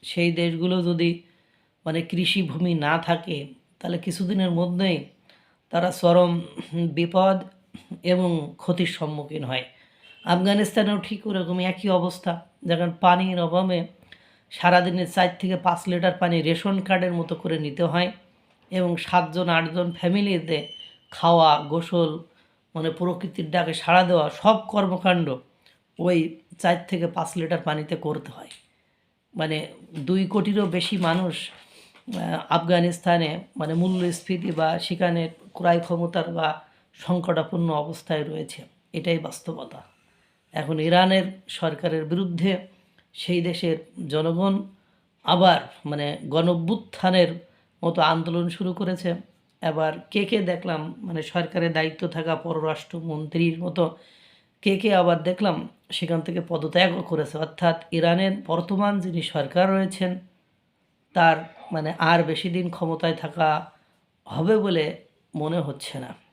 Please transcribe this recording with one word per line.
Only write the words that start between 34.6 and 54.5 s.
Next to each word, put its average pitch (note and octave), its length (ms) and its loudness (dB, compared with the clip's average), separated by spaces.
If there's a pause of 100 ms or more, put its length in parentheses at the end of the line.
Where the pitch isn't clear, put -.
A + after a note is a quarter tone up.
সেখানে E3+ 500 0 (260)
ক্রয় E3+ 260 4
ক্ষমতার E3+ 520 -2
বা D#3+ 320 -2 (300)
সংকটাপন্ন E3+ 800 -2
অবস্থায় D3+ 520 -4
রয়েছে। D#3 380 -10 (300)
এটাই E3 260 -2
বাস্তবতা। D#3+ 640 -12 (720)
এখন D#3 280 -4
ইরানের F#3 440 6 (240)
সরকারের D#3+ 560 -4
বিরুদ্ধে F3+ 600 -2 (460)
সেই F3 300 -2
দেশের E3+ 340 -2 (320)
জনগণ E3+ 540 0 (640)
আবার, F3 360 6 (260)
মানে, D3 380 -4
গণঅভ্যুত্থানের F3 1040 2 (540)
মতো E3+ 180 2
আন্দোলন E3 460 2
শুরু F3+ 240 -4
করেছে। F3+ 420 -2 (460)
আবার D#3 320 0 (180)
কে G#3 140 0
কে G#3+ 140 0
দেখলাম, F3 600 -4
মানে, E3+ 240 -6
সরকারের E3+ 500 -2
দায়িত্ব D#3+ 360 -2
থাকা D#3+ 280 -4
পররাষ্ট্রমন্ত্রীর D#3+ 1200 -4
মতো E3+ 380 -2 (640)